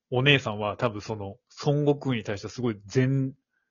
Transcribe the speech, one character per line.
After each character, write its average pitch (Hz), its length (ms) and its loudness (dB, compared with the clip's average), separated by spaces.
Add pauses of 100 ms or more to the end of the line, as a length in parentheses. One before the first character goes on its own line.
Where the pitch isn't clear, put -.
(100)
お 127 120 2
姉 143 160 6
さ 117 120 -4
ん 104 80 -6
は 104 180 -2
多 127 120 0
分 104 120 -6
そ 110 160 -8
の、 98 200 -10 (280)
孫 147 160 2
悟 143 160 4
空 135 200 -2
に 107 80 -6
対 104 140 -4
し - 40 -12
て 110 60 -8
す - 140 -10
ご 120 100 2
い 101 140 -6
全-、 131 480 2 (360)